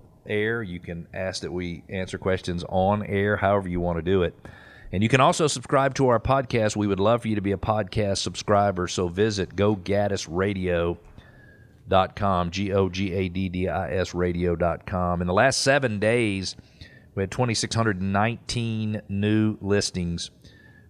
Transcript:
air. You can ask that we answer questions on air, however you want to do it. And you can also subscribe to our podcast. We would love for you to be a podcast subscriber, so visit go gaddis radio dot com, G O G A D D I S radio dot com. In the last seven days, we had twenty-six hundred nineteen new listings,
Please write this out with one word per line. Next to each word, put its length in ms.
air. 380
You 160
can 340
ask 280
that 100
we 360
answer 300
questions 500
on 380
air, 300
however 320
you 120
want 180
to 40
do 220
it. 100
And 100
you 60
can 120
also 280
subscribe 480
to 100
our 140
podcast. 560
We 100
would 140
love 220
for 60
you 60
to 60
be 100
a 60
podcast 640
subscriber, 680
so 220
visit 480
go 180
gaddis 560
radio 680
dot 260
com, 380
G 200
O 160
G 240
A 160
D 200
D 200
I 220
S 240
radio 400
dot 320
com. 340
In 60
the 80
last 260
seven 380
days, 560
we 80
had 80
twenty-six 420
hundred 260
nineteen 1080
new 520
listings, 720